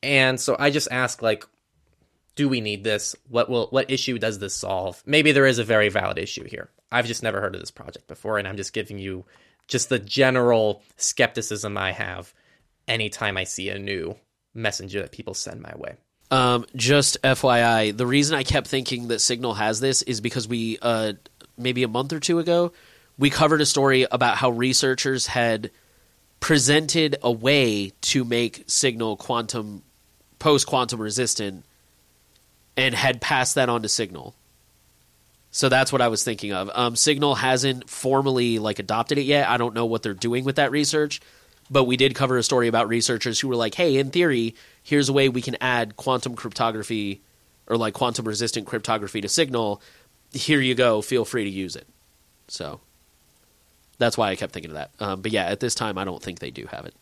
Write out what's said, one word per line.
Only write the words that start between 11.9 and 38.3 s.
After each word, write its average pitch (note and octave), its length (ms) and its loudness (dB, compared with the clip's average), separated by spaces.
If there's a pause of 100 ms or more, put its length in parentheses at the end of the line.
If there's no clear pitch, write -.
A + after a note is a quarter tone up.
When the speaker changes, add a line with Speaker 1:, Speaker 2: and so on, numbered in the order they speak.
Speaker 1:
have F#2 400 -10 (560)
anytime G#2+ 480 -2
I F#2+ 80 -2
see F#2+ 240 -8
a G2 100 -8
new G2 380 -6 (380)
messenger G2+ 480 -4
that - 100 -12
people - 220 -14
send - 280 -10
my D#2 140 -16
way. - 180 -12 (380)
Speaker 2:
Um, B2 420 2
just C3+ 480 2
F C3 220 2
Y A#2+ 180 6
I, A2+ 300 4
the A#2+ 140 -2
reason C#3+ 300 2
I C#3 60 0
kept C3 240 0
thinking B2 420 -4
that A#2 120 0
Signal A#2+ 340 0
has G#2+ 240 0
this C3 240 0
is A2+ 180 -4
because A2+ 280 -4
we, A2+ 340 -4
uh, A2 300 0 (440)
maybe B2 280 0
a A#2+ 40 -2
month C3 240 -2
or D#3+ 60 -4
two E3+ 220 0
ago, E3+ 320 2 (440)
we C#3 140 4
covered D3+ 300 4
a D3 60 2
story C3+ 440 4
about A#2+ 260 2
how B2 140 2
researchers B2+ 800 0
had A2+ 420 0 (680)
presented D3+ 840 2
a A#2+ 80 2
way A2+ 680 2
to - 240 0
make A#2 420 -2
Signal A2+ 500 0
quantum, A2 680 -6 (560)
post-quantum C3 640 2
resistant G#2+ 640 -4 (1120)
and C3 180 2
had B2+ 260 0
passed C3 340 0
that C3 140 4
on A#2+ 140 0
to G#2+ 60 -4
Signal. F2+ 460 -4 (1200)
So - 160 0
that's B2+ 240 4
what C3+ 100 2
I A#2+ 60 4
was A2 160 0
thinking G#2 280 -4
of. F#2+ 220 -4
Um, A#2+ 220 0
Signal C#3+ 400 2
hasn't C3 520 0
formally, C3 680 2